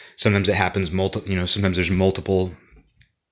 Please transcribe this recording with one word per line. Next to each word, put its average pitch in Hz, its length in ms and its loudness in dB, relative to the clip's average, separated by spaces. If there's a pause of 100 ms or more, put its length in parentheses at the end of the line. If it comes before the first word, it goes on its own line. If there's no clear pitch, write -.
(140)
Sometimes 101 340 2
it 101 60 4
happens 92 380 0
multi-, 95 360 -2
you 98 60 -2
know, 90 120 0
sometimes 95 300 0
there's 87 140 0
multiple, 92 640 0 (760)